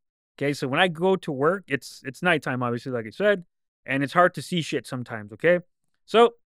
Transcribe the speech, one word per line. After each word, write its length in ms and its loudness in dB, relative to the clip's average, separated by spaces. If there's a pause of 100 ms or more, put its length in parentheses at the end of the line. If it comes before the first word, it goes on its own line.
(360)
Okay? 160 0
So 160 -4
when 120 -2
I 80 4
go 280 0
to 160 -6
work, 360 0
it's, 360 -8
it's 180 -10
nighttime, 400 0
obviously, 300 -4
like 140 -6
I 40 -12
said, 340 0 (420)
and 180 -2
it's 80 -8
hard 220 4
to 80 -8
see 180 -4
shit 260 -6
sometimes, 460 -10
okay? 280 2 (440)
So, 300 4 (200)